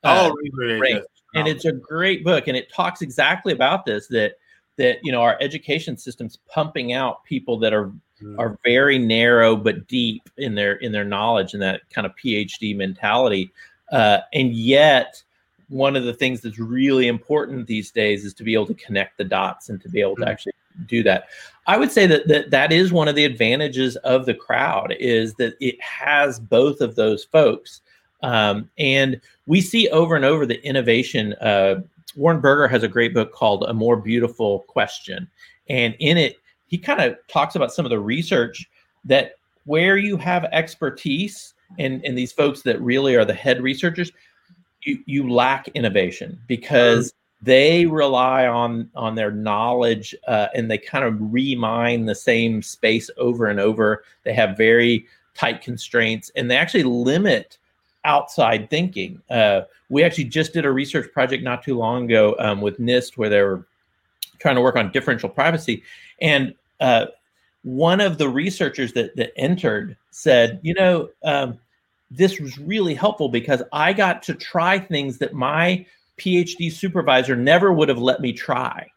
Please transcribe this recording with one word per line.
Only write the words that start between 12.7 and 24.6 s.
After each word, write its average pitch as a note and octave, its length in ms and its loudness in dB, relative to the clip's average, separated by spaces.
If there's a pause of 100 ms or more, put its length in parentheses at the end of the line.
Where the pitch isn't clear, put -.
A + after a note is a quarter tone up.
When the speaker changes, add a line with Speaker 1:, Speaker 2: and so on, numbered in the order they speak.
Speaker 2:
mentality. G2+ 760 -2 (400)
Uh, G#2+ 280 4 (140)
and C3 220 0
yet, C3+ 680 4 (480)
one C#3 280 0
of B2 80 0
the A#2+ 100 -4
things B2+ 260 -2
that's A2+ 200 -12
really B2+ 480 2
important B2+ 580 -4
these G#2+ 240 -8
days G#2+ 340 0
is G2 100 -12
to A2 100 -18
be A2 100 -2
able G#2+ 120 2
to G#2+ 80 -6
connect - 440 -6
the G2+ 60 -4
dots F#2+ 440 -4
and G2 140 -12
to - 60 -20
be F#2+ 120 -4
able G2 140 0
to A2 80 -8
Speaker 1:
Mm. G#2 60 -2
Speaker 2:
actually G#2+ 240 -8 (340)
do A#2 160 -2
that. F#2+ 260 2 (380)
I F#3+ 100 4
would C4+ 140 0
say G3+ 160 4
that, D#3+ 220 2
that D3 220 2
that C#3+ 220 2
is F3 200 2
one D#3 160 2
of C#3+ 80 0
the D3 80 2
advantages B2+ 720 0
of B2+ 300 0
the A#2 80 0
crowd, - 680 -2